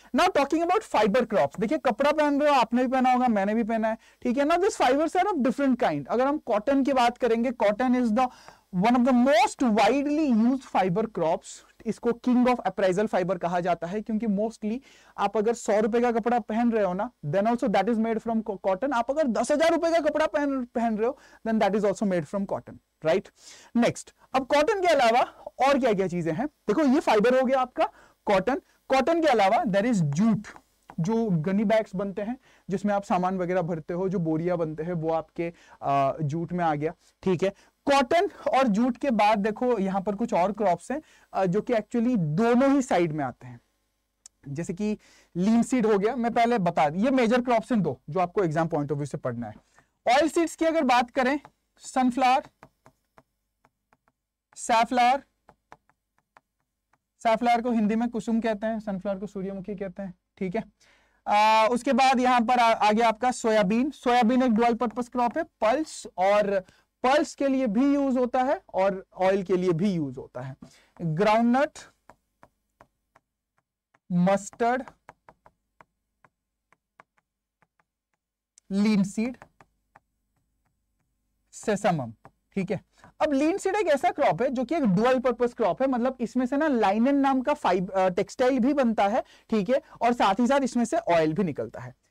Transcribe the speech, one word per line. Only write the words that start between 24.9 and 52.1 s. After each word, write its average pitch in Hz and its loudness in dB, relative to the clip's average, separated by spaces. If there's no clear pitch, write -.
और 277 4
क्या 240 2
क्या 190 -2
चीजें 165 -4
हैं? 214 -4
देखो - -2
ये 285 4
फाइबर 247 2
हो 262 2
गया 262 2
आपका 311 -2
कॉटन। 208 0
कॉटन 269 2
के 320 4
अलावा 214 4
there 226 0
is 185 2
jute, 220 2
जो 226 -2
गनी 190 0
बैग्स 220 0
बनते 196 -6
हैं 226 -6
जिसमें 202 -2
आप 202 -2
सामान 185 -2
वगैरह 180 -2
भरते 170 -6
हो, 185 -4
जो 190 -2
बोरिया 165 -2
बनते 156 -4
हैं 180 -6
वो 160 -4
आपके, 165 -6
अ, 139 0
जूट 160 -6
में 175 -2
आ 156 0
गया, 151 -4
ठीक 185 0
है। 190 2
कॉटन 285 2
और 262 4
जूट 240 0
के 277 -2
बाद 214 4
देखो 220 -2
यहाँ 190 -2
पर 202 -4
कुछ 233 -6
और 185 2
क्रॉप्स 196 -2
हैं, 294 -6
अ, 190 -2
जो 190 0
कि 240 -2
actually 233 0
दोनों 233 2
ही 285 2
साइड 175 0
में 151 -6
आते 123 -12
हैं, 120 -18
जैसे 165 -8
कि 208 -4
लीन 220 2
सीड 254 0
हो 214 4
गया, 214 0
मैं 233 -2
पहले 233 2
बता 170 0
दूं, 170 -4
ये 269 2
मेजर 254 2
क्रॉप्स 240 -2
हैं 233 0
दो 151 -4
जो 156 -4
आपको 180 0
एग्जाम 165 -2
पॉइंट 147 -4
of 151 -4
view 143 -8
से 165 -8
पढ़ना 120 -8
है। 107 -16
ऑयल 330 4
सीड्स 330 -2
की 320 -2
अगर 330 0
बात 247 0
करें, 269 -2
सनफ्लावर, 254 -2